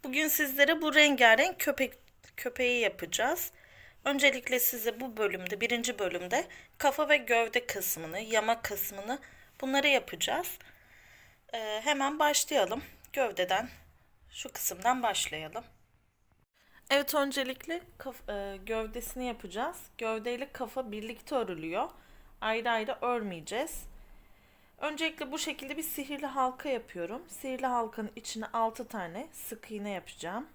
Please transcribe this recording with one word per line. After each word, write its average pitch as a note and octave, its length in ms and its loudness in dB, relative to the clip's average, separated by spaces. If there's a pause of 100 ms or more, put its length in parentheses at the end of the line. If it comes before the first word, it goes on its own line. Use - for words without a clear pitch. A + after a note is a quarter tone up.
Bugün D4 240 2
sizlere D4 540 4
bu D4+ 140 0
rengarenk C#4 640 8
köpek, C4+ 340 0 (440)
köpeği B3 440 0
yapacağız. G#3+ 720 0 (540)
Öncelikle C4 540 4
size A3+ 400 0
bu A#3+ 180 -8
bölümde, G3 440 0
birinci A#3+ 380 0
bölümde F#3 480 0 (300)
kafa C#4+ 320 2
ve D4 80 8
gövde A#3 480 2
kısmını, E3 540 -4
yama A3 420 2
kısmını, G#3 580 -6 (420)
bunları C#4 260 2
yapacağız. C4+ 680 0 (960)
Ee, A3 300 -4
hemen C#4+ 360 2
başlayalım. C#4+ 640 4 (300)
Gövdeden, G3+ 560 0 (600)
şu - 220 -12
kısımdan A#3 520 0
başlayalım. E3+ 600 -2 (1300)
Evet, C#4+ 260 2
öncelikle C#4 680 -2 (160)
kaf-, - 340 -10
e, G3 260 -6
gövdesini A3 680 -6
yapacağız. A#3 520 -6 (200)
Gövdeyle A#3+ 540 -4
kafa A#3+ 400 -6
birlikte G#3+ 440 -8
örülüyor. F#3 540 0 (520)
Ayrı A3+ 280 0
ayrı A3+ 320 0
örmeyeceğiz. A3+ 880 -2 (920)
Öncelikle D4+ 500 -2
bu D#4 60 -4
şekilde C#4+ 400 -4
bir D#4+ 60 -6
sihirli C#4+ 420 -4
halka C4 440 0
yapıyorum. F3+ 600 -6
Sihirli C4 360 -4
halkanın A3+ 500 0
içine A3 300 -8
altı A3+ 420 -2
tane G3 440 -6
sık - 400 -12
iğne G#3 180 -6
yapacağım. G3 640 -6